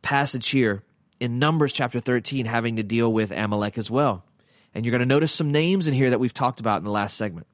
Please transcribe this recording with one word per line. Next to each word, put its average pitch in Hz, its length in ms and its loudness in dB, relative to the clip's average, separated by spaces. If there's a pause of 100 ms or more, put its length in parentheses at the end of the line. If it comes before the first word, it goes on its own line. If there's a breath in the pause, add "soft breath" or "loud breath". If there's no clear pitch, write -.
passage 139 480 -2
here 110 340 2 (380)
in 120 180 -2
Numbers 151 340 2
chapter 123 280 -2
thirteen 123 440 -2
having 117 320 -2
to 110 60 -2
deal 113 280 2
with 110 200 0
Amalek 104 480 -2
as 107 120 -6
well. 120 340 0 (500 soft breath)
And 113 100 -6
you're 117 80 0
gonna 123 140 2
notice 147 260 4
some 147 200 -2
names 165 340 2
in 143 80 2
here 131 160 4
that 120 100 2
we've 123 140 0
talked 127 260 -2
about 110 180 0
in 80 60 -6
the 104 60 -4
last 104 260 -2
segment. 87 380 -8